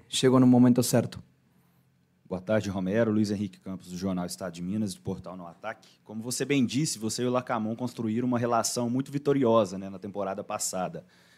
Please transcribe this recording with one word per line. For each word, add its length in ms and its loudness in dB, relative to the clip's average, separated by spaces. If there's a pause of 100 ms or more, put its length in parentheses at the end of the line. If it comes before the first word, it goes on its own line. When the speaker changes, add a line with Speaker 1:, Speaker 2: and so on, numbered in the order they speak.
Speaker 1:
chegou 320 4
no 80 8
momento 340 8
certo. 400 0 (1080)
Speaker 2:
Boa 140 -6
tarde, 300 0
Romero. 400 0
Luiz 180 2
Henrique 300 -4
Campos, 320 -14
do 40 -12
Jornal 300 -4
Estado 260 -10
de 120 -12
Minas, 320 -4
do 60 -20
Portal 360 -10
No 80 -16
Ataque. 420 -14 (160)
Como 200 -12
você 200 -4
bem 220 2
disse, 320 -2
você 240 -4
e 60 0
o 20 0
Lacamon 460 -2
construíram 520 -4
uma 120 0
relação 500 0
muito 220 -2
vitoriosa, 640 2
né, 140 -10
na 80 -14
temporada 440 -6
passada. 600 -6 (320)